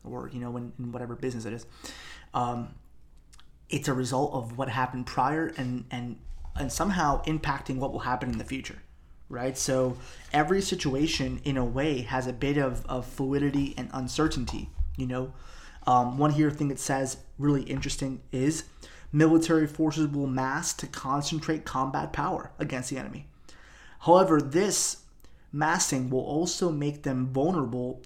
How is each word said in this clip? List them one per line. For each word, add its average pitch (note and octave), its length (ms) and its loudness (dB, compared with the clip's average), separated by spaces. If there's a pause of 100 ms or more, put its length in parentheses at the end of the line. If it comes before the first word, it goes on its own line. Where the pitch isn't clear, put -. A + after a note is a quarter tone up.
or, B2 240 -10
you B2 100 -10
know, A#2+ 200 -6
in, A#2+ 200 -8
in A#2+ 140 -6
whatever A#2+ 240 -8
business A#2+ 300 -4
it G#2+ 80 -6
is, A#2 100 -10 (720)
um, A#2+ 400 -2 (960)
it's D3 180 0
a C3+ 60 2
result B2+ 400 0
of A#2 240 -6
what C3 100 -2
happened B2+ 380 -2
prior D3+ 400 0 (100)
and, B2 340 -4
and, A#2+ 280 -8 (380)
and C#3 140 -2
somehow E3 540 2
impacting D3+ 520 -2
what C3+ 160 -2
will - 80 -6
happen B2 280 -2
in A#2 80 -2
the G#2+ 80 -6
future, - 380 -8 (480)
right? B2+ 260 -4
So C3 400 2 (340)
every D#3+ 300 4
situation, C#3 840 0
in C#3 120 0
a B2+ 80 2
way, C3 380 0
has B2 240 -2
a B2+ 80 -2
bit C#3+ 240 0
of, B2 260 0
of B2+ 220 -4
fluidity C#3 720 0
and B2+ 160 -6
uncertainty, C3 760 -2 (280)
you C3 100 -2
know? B2+ 260 -4 (540)
Um, B2 320 6
one D3+ 140 6
here D3+ 180 4
thing D3 200 0
it C3 100 -6
says, C3+ 360 -2 (220)
really C#3 240 4
interesting, C3+ 580 -4 (100)
is C#3 340 0 (460)
military D#3+ 560 6
forces D3+ 420 2
will C#3+ 180 0
mass C3 480 -2
to - 120 -8
concentrate D3 800 -2
combat C#3+ 480 -2
power D#3+ 460 -2
against C3+ 320 -4
the C3 80 -4
enemy. C3+ 280 -10 (760)
However, F3 400 8
this D#3 640 0 (500)
massing D3+ 560 2
will B2+ 120 2
also F3 500 0
make D3 320 -2
them C3 260 0
vulnerable B2+ 760 0